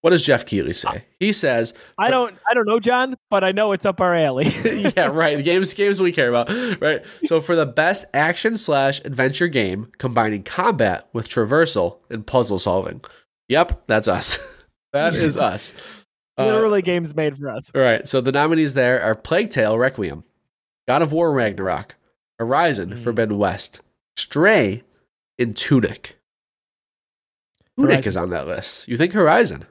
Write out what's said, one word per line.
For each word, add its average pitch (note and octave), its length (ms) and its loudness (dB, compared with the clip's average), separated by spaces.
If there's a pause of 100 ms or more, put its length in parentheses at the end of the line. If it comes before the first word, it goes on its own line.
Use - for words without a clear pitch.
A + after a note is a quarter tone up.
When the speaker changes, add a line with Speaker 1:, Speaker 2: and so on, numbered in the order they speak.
Speaker 1:
What E3 80 2
does F3 140 4
Jeff B2+ 240 2
Keighley E2+ 260 -2
say? - 300 -6 (160)
He G3+ 120 0
says, B2 440 -2 (240)
Speaker 2:
I A3 100 2
don't, B3 260 0 (140)
I A#3 60 2
don't A#3 100 2
know, A3 140 2
John, B3 360 0 (140)
but G3 140 2
I F#3+ 80 2
know G#3 200 0
it's F#3+ 140 -4
up F#3+ 160 0
our F3+ 140 2
alley. D3 400 2
<laughs> - 100 -10
Speaker 1:
<laughs> G#3+ 320 0
Yeah, D#3 120 2
right. D3 340 0
Games, F#3 320 0
games G3+ 260 0
we F3+ 100 2
care C#3 160 2
about, A#2+ 220 0 (320)
right? D3+ 240 -2 (200)
So E3 140 2
for E3 160 0
the D#3+ 120 2
best D#3+ 440 0
action F3 460 0
slash C#3 480 0
adventure C#3 420 0
game A2 520 -2
combining A2 420 -2
combat D#3 720 -2
with A2+ 160 -6
traversal A2+ 680 0 (120)
and G#2+ 160 -10
puzzle A2 320 0
solving. F#2 440 -2 (480)
Yep, D#3+ 380 0
that's A2 200 2
us. - 360 0
<laughs> - 240 -20 (260)
That D#3+ 220 0
is D#3 220 0
Speaker 2:
Yeah. D3+ 60 0
Speaker 1:
us. G#2 280 -2 (680)
Uh, C3 100 0
Speaker 2:
Literally G#3+ 340 2
games E3+ 340 -2
made D3+ 220 -2
for C#3 120 -10
us. A#2 240 -12
Speaker 1:
Right. B2+ 340 2
So C3+ 140 0
the B2+ 120 0
nominees D3+ 400 2
there B2+ 300 2
are A2 120 2
Plague G3+ 360 -2
Tale: A2 260 2
Requiem, A2+ 480 -2 (640)
God C3+ 140 2
of D3+ 120 0
War: E3 180 2
Ragnarok, G2 640 -2 (440)
Horizon A#2 560 -2
Speaker 2:
Mm. A#2+ 40 -14
Speaker 1:
Forbidden A2+ 380 -2
West, G2 420 -4 (380)
Stray, D3 640 2 (560)
and A#2+ 160 -2
Tunic. - 640 0 (1600)
Tunic C4 140 4
Speaker 2:
Horizon. C3 180 2
Speaker 1:
is F#2 80 -4
on F2+ 140 -2
that D2 160 -6
list. - 420 -10
You A#2+ 80 -4
think F3 160 2
Horizon? F3 580 2